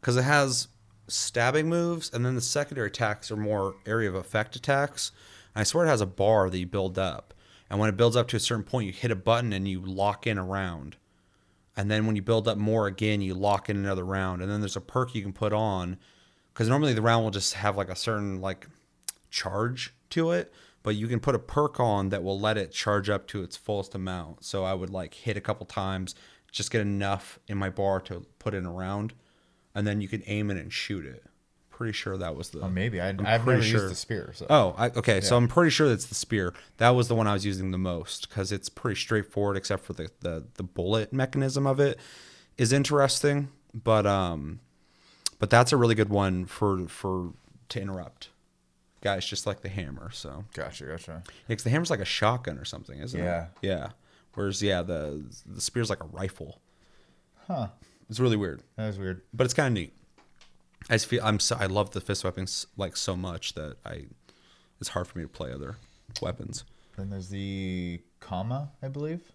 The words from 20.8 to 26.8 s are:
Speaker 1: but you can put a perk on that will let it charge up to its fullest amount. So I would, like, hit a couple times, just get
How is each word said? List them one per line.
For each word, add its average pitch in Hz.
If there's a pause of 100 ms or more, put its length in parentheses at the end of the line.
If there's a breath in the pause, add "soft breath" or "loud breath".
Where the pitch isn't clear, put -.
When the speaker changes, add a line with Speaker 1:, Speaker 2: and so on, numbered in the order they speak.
Speaker 1:
but 107
you 107
can 120
put 131
a 107
perk -
on 104
that 95
will 98
let 107
it 98
charge 104
up 101
to 101
its -
fullest 101
amount. 90
So 98
I 92
would, 92
like, 92
hit 110
a 101
couple 104
times, 95 (360 loud breath)
just -
get 113